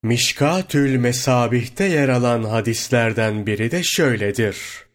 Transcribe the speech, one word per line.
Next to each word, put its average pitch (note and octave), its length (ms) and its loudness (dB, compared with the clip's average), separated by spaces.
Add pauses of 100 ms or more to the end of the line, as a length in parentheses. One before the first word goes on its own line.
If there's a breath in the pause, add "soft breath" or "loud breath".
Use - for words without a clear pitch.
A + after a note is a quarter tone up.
Mişkatül C#3+ 920 0
Mesabih'te B2 880 0
yer D#3 240 2
alan A#2+ 340 2
hadislerden A2 1040 0
biri G#2+ 240 -2
de F3 120 -2
şöyledir. G#2+ 720 0 (380)